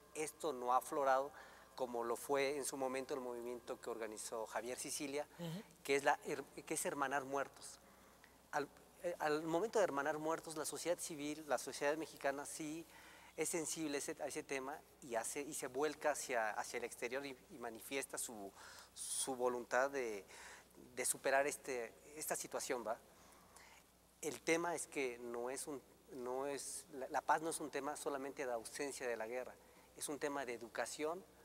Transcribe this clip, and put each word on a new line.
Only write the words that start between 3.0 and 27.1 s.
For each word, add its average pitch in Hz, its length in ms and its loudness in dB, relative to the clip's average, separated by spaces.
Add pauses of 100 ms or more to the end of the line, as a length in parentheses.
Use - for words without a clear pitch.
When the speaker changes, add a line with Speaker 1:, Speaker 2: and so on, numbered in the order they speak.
Speaker 1:
el 135 60 -2
movimiento 120 600 -4
que - 100 -6
organizó 110 560 -4
Javier 120 320 -2
Sicilia, 143 480 -4 (120)
Speaker 2:
Ujú. 170 240 -4 (200)
Speaker 1:
que 139 140 6
es 139 80 2
la 143 220 6
her-, 143 180 -2 (200)
que 160 100 -2
es 147 120 0
hermanar 143 380 2
muertos. - 540 -4 (760)
Al, 147 160 2 (340)
eh, 175 160 0
al 151 240 4
momento 170 360 4
de 196 60 10
hermanar 143 340 4
muertos, 156 380 0
la 151 100 0
sociedad 165 320 0
civil, 151 480 -4
la 139 120 4
sociedad 143 380 2
mexicana 143 480 -2
sí 160 400 -6 (520)
es 156 120 2
sensible 156 480 0
a - 20 0
ese, 151 220 -4
a 151 60 0
ese 151 160 -4
tema 139 360 -2 (240)
y 127 120 -4
hace, 117 280 0
y 147 120 -6
se 143 140 -2
vuelca 147 420 2
hacia, 117 400 2
hacia 117 280 -2
el 117 60 -2
exterior 127 400 -2
y, 135 120 -6 (140)
y 151 80 -12
manifiesta 120 600 -4
su, 104 340 -6 (400)
su - 440 -2
voluntad 123 540 4
de, 113 360 -2 (680)
de 127 120 0
superar 139 400 6
este, 123 480 -2 (220)
esta 156 200 0
situación, 123 500 -2
¿va? 123 120 0 (1200)
El 160 220 -4
tema 170 320 4
es 139 120 -2
que 127 320 -2
no 120 300 -2
es 131 180 -4
un, 143 140 -6 (320)
no 127 340 -2
es, - 460 -4
la, 131 160 -6
la 135 140 0